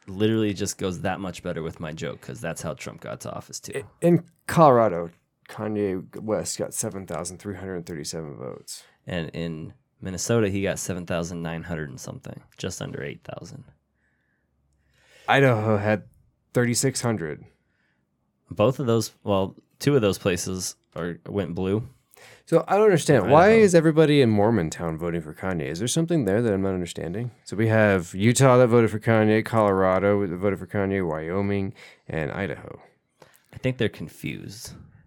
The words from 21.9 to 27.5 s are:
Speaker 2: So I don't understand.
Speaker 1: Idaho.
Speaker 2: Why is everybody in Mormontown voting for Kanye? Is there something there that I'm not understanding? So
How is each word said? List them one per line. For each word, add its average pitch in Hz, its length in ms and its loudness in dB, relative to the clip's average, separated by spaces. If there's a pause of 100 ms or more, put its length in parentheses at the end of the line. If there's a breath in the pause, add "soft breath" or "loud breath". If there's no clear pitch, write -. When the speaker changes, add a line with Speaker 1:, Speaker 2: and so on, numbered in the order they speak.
Speaker 2:
So 165 220 2
I 180 80 0
don't 214 100 4
understand. 160 380 4
Speaker 1:
Idaho. 92 100 4
Speaker 2:
Why 175 180 8
is 220 220 6
everybody 156 480 6
in 120 100 6
Mormontown 90 680 2
voting 85 240 -4
for 76 120 -14
Kanye? 87 340 -6
Is 82 120 -6
there 113 80 -4
something 165 380 0
there 95 160 2
that 113 120 0
I'm 95 80 0
not 95 120 -2
understanding? 90 580 -6 (140)
So - 120 -10